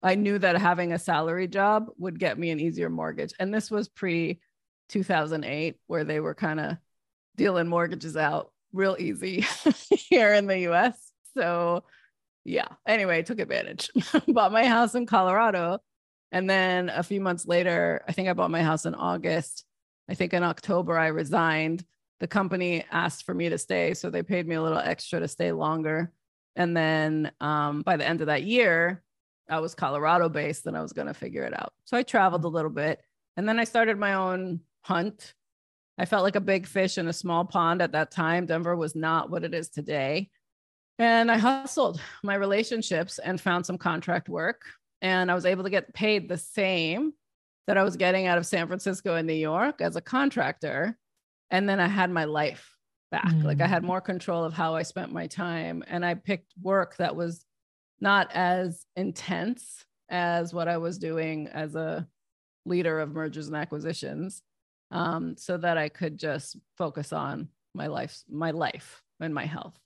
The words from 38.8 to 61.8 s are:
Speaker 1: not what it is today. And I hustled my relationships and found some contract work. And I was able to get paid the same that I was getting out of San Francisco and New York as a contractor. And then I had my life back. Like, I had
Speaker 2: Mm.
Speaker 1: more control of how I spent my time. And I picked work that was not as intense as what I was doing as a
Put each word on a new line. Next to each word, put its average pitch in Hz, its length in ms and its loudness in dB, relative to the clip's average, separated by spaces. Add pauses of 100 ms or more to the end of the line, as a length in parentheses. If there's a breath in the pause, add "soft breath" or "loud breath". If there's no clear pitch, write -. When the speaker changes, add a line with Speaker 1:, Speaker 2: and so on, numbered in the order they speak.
Speaker 1:
not 160 340 0
what 170 140 -4
it 165 100 -6
is 165 160 -4
today. 151 600 -2 (680)
And 233 320 6
I 226 80 4
hustled 254 600 2 (240 loud breath)
my 202 120 0
relationships 196 840 0
and 185 220 -4
found 175 240 0
some 180 120 -6
contract 170 520 -2
work. 175 340 -4 (380)
And 185 280 2
I 180 60 4
was 180 100 -2
able 185 200 2
to 196 40 -2
get 185 240 -2
paid 214 360 0
the 180 80 -4
same 190 720 0 (560)
that 196 100 2
I 190 60 6
was 190 140 0
getting 185 300 2
out 175 100 4
of 170 80 0
San 170 220 0
Francisco 185 480 -2
and 165 120 0
New 160 60 0
York 165 480 0
as 170 160 -2
a 170 40 -6
contractor. 190 960 -2 (540)
And 190 160 2
then 196 120 2
I 175 80 4
had 190 220 2
my 170 140 0
life 151 540 -4 (340)
back. 170 220 2 (100)
Like, 147 180 0
I 170 60 2
had 180 160 2
Speaker 2:
Mm. 180 40 -4
Speaker 1:
more 180 140 -2
control 180 420 -4
of 160 100 -4
how 160 220 -2
I 165 80 -2
spent 175 280 -10
my 165 160 -6
time. 170 600 -6
And 175 180 -4
I 175 100 0
picked - 460 -6
work 185 360 0
that - 180 -2
was 170 300 -6 (540)
not 202 340 4
as 180 520 0 (100)
intense 185 880 -6 (240)
as 170 440 0
what 170 140 -2
I 170 100 0
was 170 200 -4
doing 160 520 -4
as 156 260 -8
a 160 320 -4 (580)